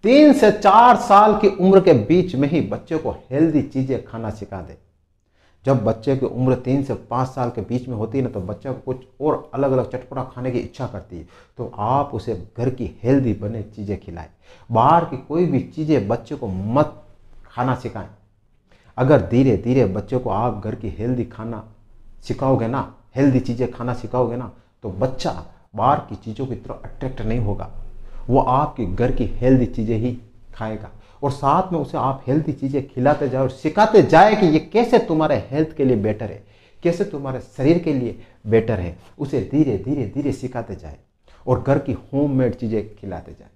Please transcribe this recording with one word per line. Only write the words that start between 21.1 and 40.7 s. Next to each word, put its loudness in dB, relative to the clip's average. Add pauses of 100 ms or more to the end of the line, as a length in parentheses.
खाना -12 (600)
सिखाओगे -2
ना, -6 (200)
हेल्दी 2
चीज़ें -4
खाना -6
सिखाओगे -2
ना, -10 (320)
तो -8
बच्चा -6 (300)
बाहर 2
की -12
चीज़ों -10
की -8
तरफ -14
अट्रैक्ट -10
नहीं -2
होगा, -4 (580)
वो 4
आपके 0
घर 0
की 0
हेल्दी 2
चीज़ें -4
ही -4 (380)
खाएगा। -10 (340)
और 0
साथ 0
में -2
उसे -6
आप -4
हेल्दी 0
चीज़ें -4
खिलाते 0
जाओ 0
और 0
सिखाते 4
जाए 8
कि 2
ये 4
कैसे 2
तुम्हारे 0 (160)
हेल्थ -2
के 0
लिए 4
बेटर -2
है, -12 (400)
कैसे 0
तुम्हारे -8
शरीर 2
के -2
लिए -4 (280)
बेटर 2
है, -8 (220)
उसे -4 (100)
धीरे, 0
धीरे, -4
धीरे -4
सिखाते -10